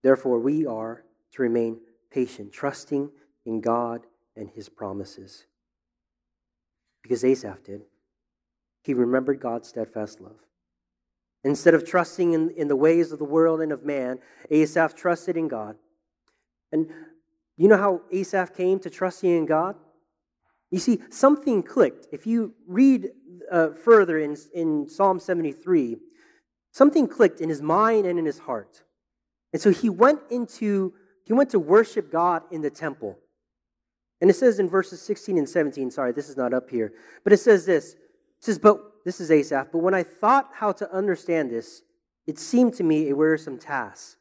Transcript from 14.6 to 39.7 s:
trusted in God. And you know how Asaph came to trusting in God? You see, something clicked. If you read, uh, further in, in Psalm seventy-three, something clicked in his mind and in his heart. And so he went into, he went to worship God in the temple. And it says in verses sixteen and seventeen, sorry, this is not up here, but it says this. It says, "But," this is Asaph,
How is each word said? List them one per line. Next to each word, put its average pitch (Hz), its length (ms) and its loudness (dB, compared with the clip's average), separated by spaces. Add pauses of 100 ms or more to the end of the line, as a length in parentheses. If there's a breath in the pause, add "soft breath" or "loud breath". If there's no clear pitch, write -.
trusted 170 440 -4
in 160 100 -4
God. 113 300 -10 (960)
And 156 160 -2 (680 loud breath)
you 180 140 4
know 214 80 8
how 190 240 0 (100)
Asaph 185 420 -4
came 185 260 0
to 185 100 -12
trusting 180 400 -4
in 170 160 2
God? 160 320 -2 (920)
You 285 100 -4
see, 233 220 0 (100)
something 269 520 2
clicked. - 480 0
If - 160 -12
you 226 280 -4 (120)
read, 226 440 2 (380)
uh, 165 200 2
further 170 500 4
in, 147 160 -4 (180)
in 156 360 -2
Psalm 190 280 0
seventy-three, 165 800 -2 (760 soft breath)
something 294 360 4
clicked - 320 0
in 160 80 -6
his 151 140 -6
mind 202 440 0
and 175 140 -2
in 160 60 -4
his 147 140 -6
heart. - 440 -12 (680)
And 156 100 -6
so 214 80 4
he 196 180 2
went 240 320 4 (120)
into, 208 640 -4 (300 soft breath)
he 214 80 -2
went 277 180 2
to 214 80 2
worship 185 520 2
God 170 380 0
in 160 120 -10
the 147 100 -4
temple. 120 480 -10 (1000)
And 185 120 6
it - 20 8
says 233 240 4
in 196 100 0
verses 185 320 -2
sixteen - 380 -6
and 143 100 -2
seventeen, 139 440 -4
sorry, 127 200 -4
this 139 160 -8
is 143 80 -18
not 127 200 -4
up 127 160 -6
here, 113 200 -4 (320 loud breath)
but 202 100 6
it 202 40 6
says 190 300 4
this. 160 260 0
It - 60 -20 (400)
says, 208 180 -4
"But," - 480 2
this 180 160 -8
is 160 80 -8
Asaph, 143 420 2